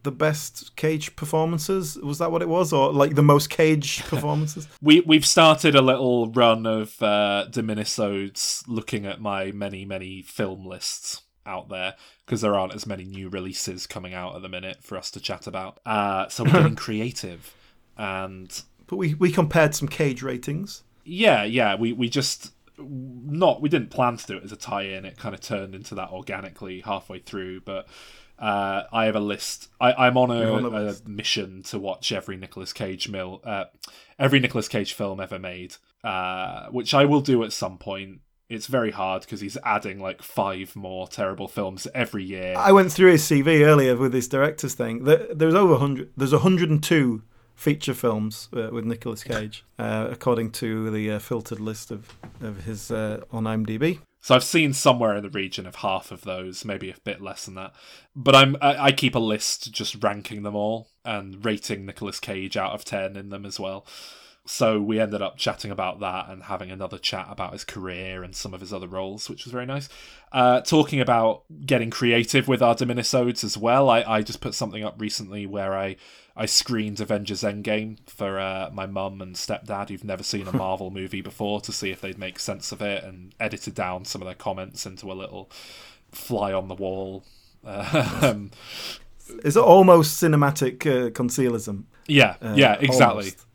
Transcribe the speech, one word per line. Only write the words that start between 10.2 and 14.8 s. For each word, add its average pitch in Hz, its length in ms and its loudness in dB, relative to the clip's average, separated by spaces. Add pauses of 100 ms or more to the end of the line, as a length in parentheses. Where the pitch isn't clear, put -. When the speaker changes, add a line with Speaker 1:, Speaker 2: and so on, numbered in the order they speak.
Speaker 2:
film 95 420 -6
lists - 600 -10 (200)
out 95 240 -12
there, 95 260 -8 (300)
'cause 110 160 -4
there 104 140 2
aren't 95 200 -2
as 107 120 -10
many 95 180 -8
new 95 240 -12
releases 92 580 -8
coming 92 280 -12
out 92 200 -10
at 90 60 -14
the 95 80 -16
minute 92 320 -12